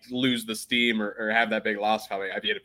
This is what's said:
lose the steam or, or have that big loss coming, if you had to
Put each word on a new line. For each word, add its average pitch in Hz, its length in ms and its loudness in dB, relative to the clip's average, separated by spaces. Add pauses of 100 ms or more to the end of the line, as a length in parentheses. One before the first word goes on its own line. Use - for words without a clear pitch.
(100)
lose 123 360 0
the 110 80 -4
steam 117 480 2
or, 101 160 -4
or 110 120 -2
have 113 200 4
that 110 140 0
big 107 140 0
loss 107 280 2
coming, 98 260 -6
if 104 120 -6
you 107 100 0
had 98 80 -10
to - 20 -20